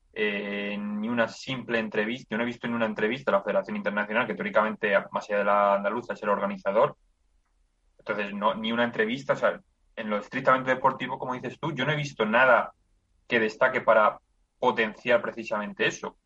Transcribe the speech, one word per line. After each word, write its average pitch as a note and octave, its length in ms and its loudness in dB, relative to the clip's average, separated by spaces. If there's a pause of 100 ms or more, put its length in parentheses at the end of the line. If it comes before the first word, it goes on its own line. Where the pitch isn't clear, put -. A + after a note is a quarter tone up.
(120)
eh, G2+ 680 -4
ni G#2 300 -6
una A#2+ 180 2
simple A#2 540 -6
entrevista. A2 500 -4
Yo A2 80 -2
no A#2+ 60 0
he - 20 -2
visto A#2+ 220 -6
ni A#2 60 -2
una A#2 120 0
entrevista A2 460 -2
a G2 60 2
la - 40 0
Federación G2+ 340 -2
Internacional, G#2 500 -2
que G#2 80 -4
teóricamente, G#2 580 0 (180)
más - 180 -6
allá G#2 100 0
de G#2 60 0
la G2+ 300 4
andaluza, G#2 400 -2
es - 80 -10
el G#2+ 60 -2
organizador. G2+ 680 0 (1000)
Entonces, G#2 340 -6
no, G#2 220 0
ni A2+ 160 -4
una A#2 140 2
entrevista, A#2+ 480 -2
o - 40 2
sea, - 240 0 (360)
en A2 120 -6
lo G#2+ 100 0
estrictamente C3 520 0
deportivo, C3 480 0
como B2+ 160 -6
dices B2 260 -8
tú, D#3 140 -4
yo C#3 100 -2
no D3+ 80 0
he D3+ 40 0
visto C#3 280 -2
nada A#2 480 4 (540)
que A#2+ 140 2
destaque B2 400 2
para A2 400 4 (400)
potenciar A#2 600 2
precisamente A2 680 -4
eso, - 380 -8